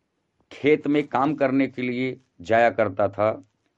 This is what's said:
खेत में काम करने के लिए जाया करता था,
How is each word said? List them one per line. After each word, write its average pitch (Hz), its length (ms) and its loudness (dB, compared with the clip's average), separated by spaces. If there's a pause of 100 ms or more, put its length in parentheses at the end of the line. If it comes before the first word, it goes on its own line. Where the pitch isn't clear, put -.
(520)
खेत 151 340 0
में 147 220 0
काम 139 260 0
करने 135 320 0
के 127 160 -10
लिए 127 380 -6 (200)
जाया 113 300 2
करता 104 380 0
था, 104 360 -2 (340)